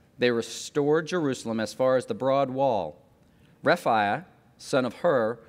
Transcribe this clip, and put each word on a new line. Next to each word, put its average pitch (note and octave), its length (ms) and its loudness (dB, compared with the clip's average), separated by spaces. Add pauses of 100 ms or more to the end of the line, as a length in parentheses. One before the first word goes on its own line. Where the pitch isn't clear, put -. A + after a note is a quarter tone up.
(180)
They B2 120 4
restored D3 760 -2
Jerusalem C3 540 -2
as G#2+ 140 -4
far C3 240 2
as A#2+ 80 -2
the A2+ 80 -6
broad C3+ 340 0
wall. B2 480 -2 (640)
Rephaiah, B2+ 640 2 (320)
son B2+ 300 -2
of A2 80 -6
Hur, A#2+ 440 0 (100)